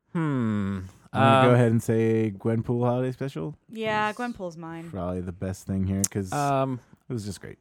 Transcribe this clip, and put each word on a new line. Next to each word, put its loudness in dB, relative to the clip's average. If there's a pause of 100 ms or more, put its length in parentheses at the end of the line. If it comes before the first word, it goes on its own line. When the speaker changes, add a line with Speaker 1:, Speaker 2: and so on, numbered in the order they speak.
(140)
Speaker 1:
Hmm. 0 (340)
Speaker 2:
I'm 2
gonna 6
go 8
Speaker 1:
Um, 8
Speaker 2:
ahead 6
and 4
say 2
Gwenpool 0
Holiday 0
Special. -8 (140)
Speaker 3:
Yeah, -2
Speaker 2:
It's -8
Speaker 3:
Gwenpool's -8
mine. -12
Speaker 2:
probably -4
the -6
best -6
thing 0
here 0 (100)
'cause -4
Speaker 1:
Um, 0 (280)
Speaker 2:
it -4
was -4
just -8
great -16